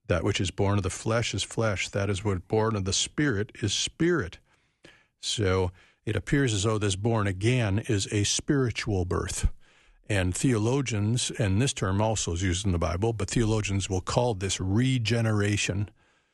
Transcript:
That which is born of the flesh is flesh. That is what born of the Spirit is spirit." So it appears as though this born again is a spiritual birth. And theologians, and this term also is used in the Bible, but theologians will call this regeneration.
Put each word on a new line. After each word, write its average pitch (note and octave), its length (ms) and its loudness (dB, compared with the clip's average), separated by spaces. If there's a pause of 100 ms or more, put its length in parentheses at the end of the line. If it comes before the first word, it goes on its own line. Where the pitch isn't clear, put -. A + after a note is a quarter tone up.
That F2 180 0
which G#2 160 0
is F#2 100 -2
born G2+ 280 0
of F#2+ 40 0
the F#2 60 -4
flesh A2+ 460 -2
is G2 80 -4
flesh. A2 480 -4
That G2+ 180 -2
is G2+ 160 -2
what F#2+ 240 -2
born A2 260 2
of F#2+ 120 -2
the F#2+ 80 -2
Spirit A2+ 640 -2
is G#2+ 140 -2
spirit." D#3+ 640 -2 (840)
So F#2 520 0 (340)
it G#2 100 -2
appears C3+ 380 2
as F#2 80 0
though G#2+ 160 2
this F#2+ 180 0
born G#2+ 300 0
again G#2 540 2
is G#2 300 -2
a G2+ 140 2
spiritual A2 800 0
birth. - 440 0 (600)
And F#2 240 2
theologians, A#2 1000 0
and G2+ 280 2
this C3+ 140 2
term G2 260 0
also G#2+ 320 0
is E2+ 100 -2
used F#2 220 0
in F#2+ 80 2
the E2+ 60 2
Bible, F#2 340 0
but G#2 160 -6
theologians G#2 640 0
will F#2 100 0
call B2 320 0
this F#2+ 260 -4
regeneration. G#2+ 1300 0 (440)